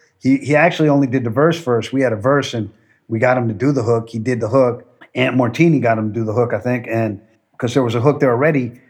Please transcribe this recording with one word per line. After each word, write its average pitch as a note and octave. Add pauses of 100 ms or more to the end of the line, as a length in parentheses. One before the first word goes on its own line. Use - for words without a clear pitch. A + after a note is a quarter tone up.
(200)
he, C3
he C3+
actually D#3+
only C#3
did A#2+
the A#2
verse D#3
first. A2+
We C3+
had A#2+
a G#2+
verse, C3+
and G#2+ (380)
we A2+
got B2+
him A#2
to A2
do B2+
the B2+
hook. A2+
He A#2
did A#2+
the A2
hook. B2 (280)
Ant C3
Martini C3
got A2+
him G#2+
to A#2
do A2+
the G#2+
hook, A#2
I G#2
think, B2
and A2 (380)
'cause B2
there C#3
was A2+
a A#2+
hook C#3+
there D3
already, C3+ (180)